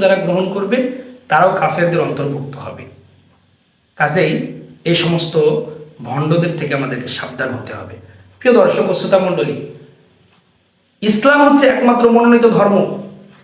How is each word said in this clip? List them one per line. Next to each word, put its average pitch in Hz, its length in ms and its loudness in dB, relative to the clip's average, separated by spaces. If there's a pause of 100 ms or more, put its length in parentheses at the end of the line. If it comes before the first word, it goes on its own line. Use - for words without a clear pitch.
যারা 190 140 4
গ্রহণ 175 400 -2
করবে 247 380 -2 (360)
তারাও 180 320 2
কাফেরদের 165 400 0
অন্তর্ভুক্ত 139 560 -6
হবে। - 280 -14 (1120)
কাজেই - 640 -2 (220)
এই 170 100 0
সমস্ত 165 680 0 (420)
ভণ্ডদের 156 560 -2
থেকে 139 160 -4
আমাদেরকে 135 340 -6
সাবধান - 460 -8
হতে - 200 -12
হবে। 98 200 -14 (440)
প্রিয় 247 160 4
দর্শক - 360 2
ও 180 40 -2
শ্রোতা 185 240 0
মণ্ডলী, 170 480 -2 (1300)
ইসলাম 277 480 4
হচ্ছে 277 180 4
একমাত্র 240 440 4
মনোনীত 233 360 6
ধর্ম, 196 560 2 (420)